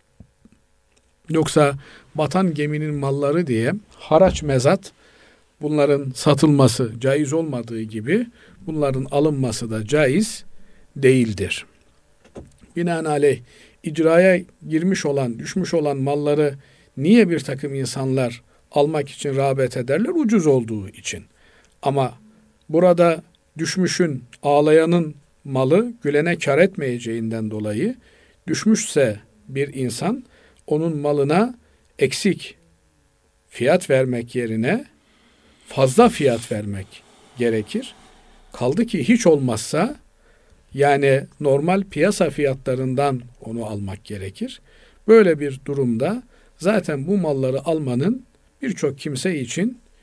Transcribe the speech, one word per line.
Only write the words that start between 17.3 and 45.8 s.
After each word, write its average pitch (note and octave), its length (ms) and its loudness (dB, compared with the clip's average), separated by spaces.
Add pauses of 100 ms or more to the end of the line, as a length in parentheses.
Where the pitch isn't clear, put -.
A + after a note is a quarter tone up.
bir D#3 100 -2
takım C#3 340 -8
insanlar C3 680 -4 (300)
almak D3 360 0
için C#3 280 -6
rağbet C3+ 400 0
ederler? C#3 380 -2
Ucuz A3+ 320 2
olduğu A2+ 420 0
için. - 360 -12 (580)
Ama C#3 360 -2 (500)
burada E3+ 540 4 (360)
düşmüşün, D#3+ 680 -2 (180)
ağlayanın D#3 720 4 (300)
malı C#3+ 480 2 (100)
gülene D3+ 360 0
kar C#3+ 200 0
etmeyeceğinden A#2 920 -2
dolayı G#2+ 460 -4 (500)
düşmüşse D3+ 720 0 (280)
bir C3+ 260 -6
insan, C3+ 500 -4 (420)
onun D#3+ 300 -2
malına D3 580 2 (440)
eksik - 580 -2 (920)
fiyat D3+ 420 0
vermek B2+ 440 0
yerine B2 500 -2 (840)
fazla C3+ 420 4
fiyat A#2+ 440 -2
vermek G2+ 340 -6 (520)
gerekir. A#2 560 -4 (580)
Kaldı B2+ 340 -2
ki E3+ 220 -4
hiç A#3 180 4
olmazsa, D3 720 0 (760)
yani C#3 520 2 (140)
normal D3+ 420 2
piyasa F3+ 480 0
fiyatlarından C3 880 -2 (200)
onu A2+ 260 -8
almak G2+ 380 -8
gerekir. G2+ 560 -10 (480)
Böyle F#3+ 320 6
bir C#3 240 -6
durumda C#3 580 -2 (360)